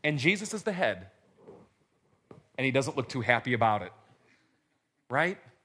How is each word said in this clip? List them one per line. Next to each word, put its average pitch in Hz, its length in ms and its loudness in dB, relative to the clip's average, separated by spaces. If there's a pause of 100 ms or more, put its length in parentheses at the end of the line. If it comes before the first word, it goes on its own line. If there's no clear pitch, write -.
And 151 140 0
Jesus 190 360 0
is 202 100 -8
the 214 80 -2
head, 107 360 -2 (1500)
and 131 80 0
he 131 60 2
doesn't 139 240 0
look 123 140 -2
too 127 120 -4
happy 120 320 2
about 110 280 2
it, 92 100 -12 (1160)
right? 165 280 0 (260)